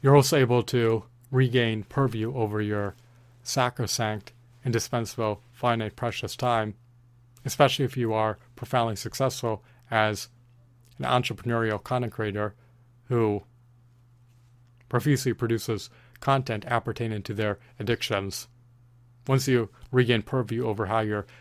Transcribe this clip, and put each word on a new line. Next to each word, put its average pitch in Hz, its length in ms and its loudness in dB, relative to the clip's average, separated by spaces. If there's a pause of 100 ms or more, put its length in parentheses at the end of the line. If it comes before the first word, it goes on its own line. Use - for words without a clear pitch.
you're 139 160 6
also 143 200 6
able 123 260 4
to 113 420 0 (260)
regain 120 520 2
purview 113 520 -2
over 107 280 -2
your 104 320 -4 (480)
sacrosanct, 117 880 -2 (320)
indispensable, 113 760 -2 (100)
finite, 113 440 -2
precious - 400 -6
time, 110 380 0 (720)
especially 135 400 2
if 123 120 -4
you 117 160 0
are 110 260 0 (160)
profoundly 117 400 -2
successful 117 720 -4 (260)
as 107 380 0 (680)
an 135 80 -8
entrepreneurial 117 760 0
content 123 300 -4
creator 104 420 -4 (500)
who 110 380 0 (1500)
profusely 127 440 2
produces 113 580 -2 (300)
content 131 460 0
appertaining 113 560 -2
to 107 120 -8
their 104 240 -2 (220)
addictions. 104 680 -2 (800)
Once 135 220 2
you 120 200 2 (220)
regain 123 320 4
purview 120 440 -4
over 107 200 -2
how 110 140 0
your 107 260 -2 (140)